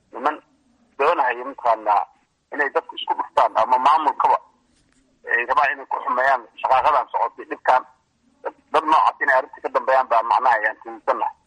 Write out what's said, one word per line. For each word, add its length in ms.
niman 240
doonahaya 460
mataqaanaa 580
inay 180
dadku 240
isku 200
dhuftaan 400
ama 240
maamulkaba 600
ay 220
rabaan 260
inay 140
ku 120
xumeeyaan 440
shaqaaqadan 540
socotay, 380
dhibkaan. 360
Dad, 100
dad 160
noocaas 340
inay 180
arrinta 240
ka 80
dambeeyaan 400
baa 140
macnaha 340
ayaan 200
tuhunsannahay. 580